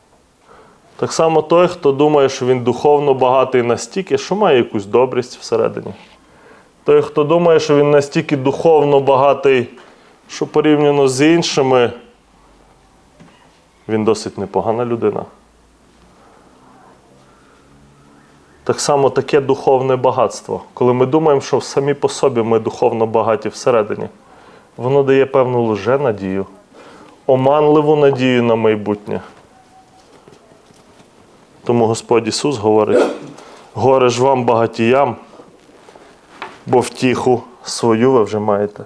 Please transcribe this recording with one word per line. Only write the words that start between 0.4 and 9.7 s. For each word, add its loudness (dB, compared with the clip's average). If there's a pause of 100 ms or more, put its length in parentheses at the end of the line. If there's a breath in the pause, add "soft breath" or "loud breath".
Так -6
само 2
той, 2
хто -2
думає, 2
що -6
він 0
духовно 2
багатий 2
настільки, -4
що -6
має 2
якусь -2
добрість -2
всередині. -4 (920 soft breath)
Той, 4
хто -2
думає, 2
що 0
він 2
настільки 0
духовно 2
багатий, 2 (600 loud breath)